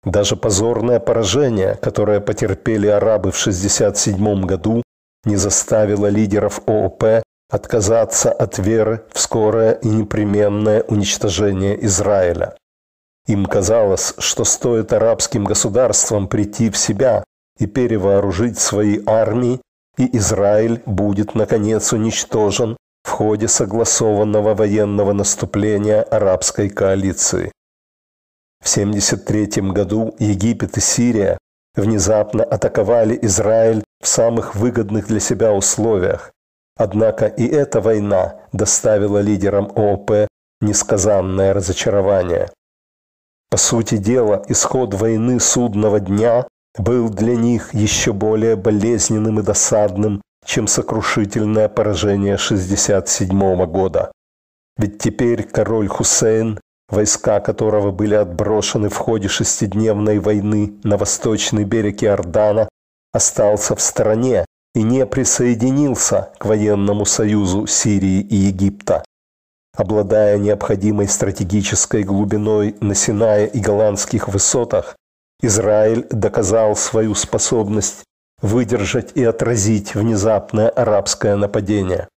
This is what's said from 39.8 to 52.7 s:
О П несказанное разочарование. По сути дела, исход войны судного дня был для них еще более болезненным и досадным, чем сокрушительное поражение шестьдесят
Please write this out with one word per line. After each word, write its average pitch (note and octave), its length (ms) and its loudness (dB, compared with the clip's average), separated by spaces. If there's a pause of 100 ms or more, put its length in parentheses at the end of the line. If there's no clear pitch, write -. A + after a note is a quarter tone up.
О - 20 -2
П G#2 320 0 (320)
несказанное G2 960 0
разочарование. F#2+ 960 0 (1000)
По - 60 -2
сути A#2 420 0
дела, G#2+ 500 2
исход B2 460 -2
войны A2+ 460 0
судного G#2+ 600 0
дня A2 460 0 (300)
был A#2 320 0
для A2 280 0
них A#2 360 0
еще G#2+ 400 0
более A2 440 2
болезненным G#2+ 840 0
и - 20 -4
досадным, G#2 800 0 (240)
чем A2+ 220 -2
сокрушительное G#2+ 1040 -2
поражение G2+ 680 0
шестьдесят G2+ 720 0